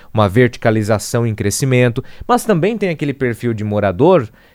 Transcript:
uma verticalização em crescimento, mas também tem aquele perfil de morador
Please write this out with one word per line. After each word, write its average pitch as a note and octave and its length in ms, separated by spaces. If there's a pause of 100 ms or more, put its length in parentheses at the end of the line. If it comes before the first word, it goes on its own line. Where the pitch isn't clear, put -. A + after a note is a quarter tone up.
(120)
uma G#2+ 160
verticalização A2+ 1000
em G#2+ 80
crescimento, B2 680 (240)
mas A#3+ 180
também G#3 320
tem G3+ 120
aquele D3 240
perfil A#2+ 400
de G#2+ 100
morador G#2 640 (280)